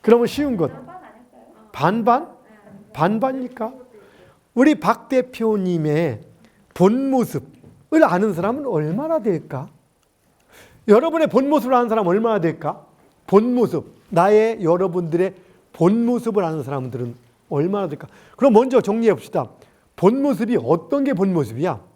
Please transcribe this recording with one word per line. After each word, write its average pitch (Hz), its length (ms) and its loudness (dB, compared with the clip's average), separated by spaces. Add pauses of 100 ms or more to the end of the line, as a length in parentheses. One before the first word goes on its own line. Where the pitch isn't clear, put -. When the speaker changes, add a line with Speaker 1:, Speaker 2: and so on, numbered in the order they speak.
Speaker 1:
그러면 233 220 4
쉬운 277 280 -4
것. 160 160 0
Speaker 2:
반반 - 320 -20
아닐까요? - 400 -20 (280)
Speaker 1:
반반? 226 520 0
Speaker 2:
네. 349 60 -16 (640)
Speaker 1:
반반일까? 226 800 -4 (800)
우리 285 220 4
박 202 340 -4
대표님의 180 1120 -2 (540)
본 240 340 2
모습을 - 960 -2
아는 190 300 2
사람은 226 340 -4
얼마나 208 500 -2
될까? 165 500 -4 (1200)
여러분의 302 380 4
본 269 240 0
모습을 262 240 0
아는 240 160 2
사람은 214 180 0
얼마나 214 320 0
될까? 160 460 -6 (400)
본 226 300 2
모습, 185 400 -2 (140)
나의, 214 540 2
여러분들의 175 680 -2 (400)
본 214 320 2
모습을 226 380 -2
아는 160 180 -6
사람들은 123 540 -8 (340)
얼마나 185 380 -2
될까? 147 200 -12 (300)
그럼 254 160 4
먼저 233 280 4
정리해 220 340 0
봅시다. 135 340 -6 (460)
본 240 260 2
모습이 240 420 -2
어떤 170 400 -2
게 269 120 0
본 190 180 0
모습이야? 131 480 -4 (140)